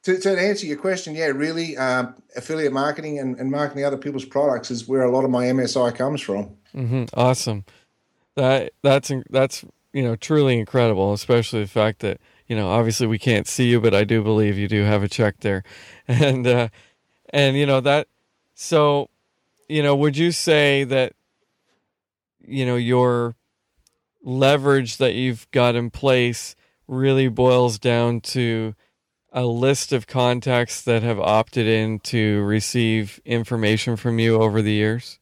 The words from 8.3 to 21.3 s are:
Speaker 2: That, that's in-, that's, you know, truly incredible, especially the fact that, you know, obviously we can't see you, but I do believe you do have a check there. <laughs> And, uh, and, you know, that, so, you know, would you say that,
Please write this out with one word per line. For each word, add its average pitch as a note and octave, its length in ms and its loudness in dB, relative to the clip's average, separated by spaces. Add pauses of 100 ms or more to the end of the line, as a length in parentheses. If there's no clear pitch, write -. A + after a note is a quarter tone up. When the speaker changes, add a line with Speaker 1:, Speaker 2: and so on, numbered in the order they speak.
Speaker 2:
That, C3 360 0 (100)
that's C#3 280 2
in-, C3 200 -6
that's, C3 340 0 (280)
you C3+ 100 -2
know, A#2 120 0
truly C#3 420 2
incredible, G#2+ 580 2
especially A2+ 480 0
the G2 80 -6
fact G#2+ 300 0
that, G2+ 200 -6 (260)
you A#2+ 80 -6
know, G#2 140 -2
obviously A2+ 400 0
we A2 100 0
can't A2+ 300 0
see B2 220 0
you, A#2+ 100 4
but G#2+ 140 2
I G#2 100 2
do A2 180 0
believe G#2+ 340 0
you G2+ 120 -4
do G#2 160 0
have G#2 180 2
a G2+ 60 -2
check G#2+ 320 -2
there. G2 240 -2 (220)
<laughs> - 200 -20
And, C3 400 2
uh, A#2+ 220 2 (600)
and, C#3 260 2
you C#3+ 100 0
know, C3+ 140 2
that, C#3+ 260 2 (480)
so, D3 540 0 (600)
you D3+ 140 0
know, C#3+ 140 2
would C#3+ 200 0
you E3+ 140 2
say D3 540 2
that, C3 300 -2 (1300)